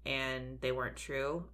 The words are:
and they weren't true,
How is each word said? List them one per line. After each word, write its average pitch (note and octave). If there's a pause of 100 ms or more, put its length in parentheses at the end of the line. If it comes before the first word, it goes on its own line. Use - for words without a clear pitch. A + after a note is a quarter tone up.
and C3
they C3
weren't B2+
true, C#3+